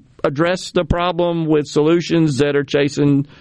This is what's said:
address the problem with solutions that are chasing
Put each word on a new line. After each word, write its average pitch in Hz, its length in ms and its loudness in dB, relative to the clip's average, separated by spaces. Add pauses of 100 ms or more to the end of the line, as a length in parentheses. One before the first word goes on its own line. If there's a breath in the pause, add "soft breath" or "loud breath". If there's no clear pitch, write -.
(240)
address 165 480 -2
the 175 140 0
problem 175 600 -2
with 151 220 0
solutions 160 720 2
that 143 180 0
are 139 80 0
chasing 143 640 0 (140 loud breath)